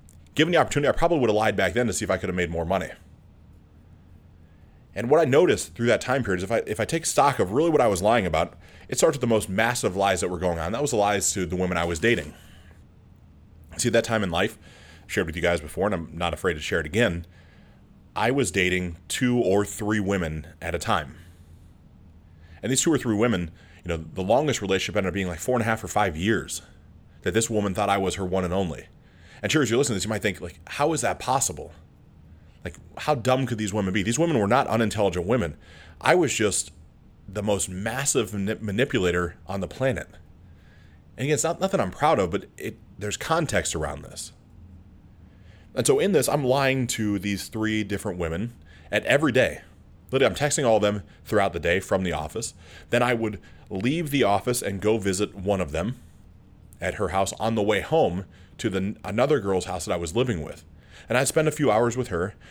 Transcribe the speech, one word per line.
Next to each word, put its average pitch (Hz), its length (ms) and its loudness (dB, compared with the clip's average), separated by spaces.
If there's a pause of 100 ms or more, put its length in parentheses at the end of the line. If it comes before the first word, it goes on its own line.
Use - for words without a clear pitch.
(340)
Given 160 180 2
the 170 60 6
opportunity, 143 320 2
I - 20 6
probably 165 280 2
would 117 100 4
have 104 60 4
lied 107 200 2
back 95 160 2
then 120 140 2
to 98 80 -2
see 104 100 -4
if 92 60 0
I 95 80 2
could 92 100 -6
have 90 80 -4
made 87 140 -2
more 85 160 -4
money. 90 240 -2 (2000)
And 113 140 -4
what 147 100 0
I 170 60 2
noticed 135 500 2
through 117 120 -4
that 113 160 4
time 127 200 0
period 92 180 -2
is 92 40 -4
if 98 80 -6
I, 113 140 2
if - 120 -4
I 107 60 -2
take 160 220 -4
stock 139 320 2
of 95 140 0
really 156 180 2
what 151 100 4
I 123 80 4
was 92 140 0
lying 107 240 4
about, 82 260 0 (340)
it - 120 -6
starts 160 160 4
with 131 80 -10
the 123 40 2
most 110 220 2
massive 107 480 0
lies 95 240 2
that 95 80 0
were 90 100 -6
going 87 200 0
on. 82 140 -4
That 120 100 -2
was 143 80 -2
the 120 80 0
lies 101 340 2
to 92 140 -2
the 85 100 -4
women 90 220 0
I 85 80 0
was 85 120 -2
dating. 85 360 0 (1400)
See, 123 120 0
at - 20 2
that 113 120 4
time 110 200 0
in 92 60 -2
life, 90 280 -2 (480)
shared 95 200 -2
with 80 100 -8
you 82 60 -6
guys 85 180 2
before, 82 240 -4
and 104 100 0
I'm 82 200 -4
not 85 180 -2
afraid 87 220 -2
to 76 60 -10
share 87 200 -2
it 78 60 -4
again, 85 400 0 (920)
I 107 140 2
was 135 200 0
dating 90 460 0 (100)
two 123 300 -2
or 101 300 2
three 107 340 -2
women 90 460 -2 (160)
at 85 120 -6
a 85 40 -4
time. 82 380 -2 (1500)
And 113 100 -2
these 135 80 2
two 175 100 2
or 151 60 6
three 120 180 0
women, 101 360 2 (340)
you 90 60 -4
know, 82 80 -2
the 80 240 -8
longest 127 400 2
relationship 95 340 0
ended 95 140 0
up - 20 -2
being, 95 160 -2
like, 87 120 -6
four 127 160 0
and 117 40 2
a 104 60 -2
half 110 180 0
or 95 40 -8
five 98 280 0
years 95 460 -2 (580)
that 90 140 -2
this 113 160 0
woman 101 240 0
thought 101 160 0
I 98 80 2
was 92 160 0
her 98 100 -4
one 92 220 0
and 87 80 -2
only. 92 320 -2 (560)
And 101 100 -2
sure, 151 100 4
as 120 60 0
you're 113 80 2
listening 127 200 2
to - 20 -2
this, 92 60 -6
you 107 40 -4
might 107 140 -4
think, 101 180 -2
like, 85 180 -12 (100)
"How 156 260 0
is 147 80 -4
that 95 160 -2
possible? 131 560 0 (880)
Like, 87 140 -12 (180)
how - 180 0
dumb 127 300 2
could 120 140 -2
these 104 160 -2
women 98 180 0
be?" 101 100 2
These 117 160 0
women 160 200 2
were 101 80 2
not 123 220 4
unintelligent 101 580 0
women. 98 320 0 (420)
I 147 140 4
was 170 180 4
just - 400 0 (560)
the 98 140 -6
most 101 260 0
massive 110 600 -2
manip-, 104 320 -4
manipulator 95 760 0 (100)
on 98 140 -6
the 90 80 -4
planet. - 400 -4 (1120)
And 123 60 -4
again, 151 100 2
it's 135 100 2
not, 165 160 -2
nothing 190 200 2
I'm 98 100 0
proud 147 280 2
of, 92 120 2
but 95 140 -2 (140)
it, - 180 -8 (220)
there's 101 180 -6
context - 580 0
around 73 280 -4
this. - 300 -14 (1400)
And 117 120 -2
so 135 120 6
in 190 140 2
this, 139 160 4
I'm 143 160 2
lying 131 440 2
to 104 300 -2
these 98 300 -4
three 110 360 -2
different 98 340 -6
women 87 340 -4 (400)
at 104 140 0
every 143 260 4
day. 107 300 0 (480)
Literally, 131 200 4
I'm 90 80 -4
texting 143 280 0
all 113 100 6
of 98 60 2
them 104 220 0 (200)
throughout 98 300 2
the 85 40 -6
day 87 220 0
from 95 220 0
the 90 100 -2
office. 78 400 -6 (380)
Then 120 120 4
I 123 120 2
would 110 260 -4 (300)
leave 135 400 -2
the 139 140 4
office 101 360 2
and 98 180 -4
go 107 200 2
visit 98 360 -2
one 98 280 -2
of 76 100 -6
them 92 240 -4 (840)
at - 140 -4
her 101 120 -2
house 95 320 0
on 113 140 0
the 110 80 2
way 101 180 2
home 95 460 0 (320)
to 113 100 -4
the, 95 340 -4
another 123 380 0
girl's 98 240 0
house 92 220 -8
that 98 80 -2
I 87 40 0
was 85 160 -6
living 117 280 0
with. - 240 -14 (420)
And 113 80 0
I'd 131 120 2
spend 156 200 2
a 151 40 2
few 143 180 2
hours 113 260 4
with 127 120 -4
her. 92 260 -2 (160)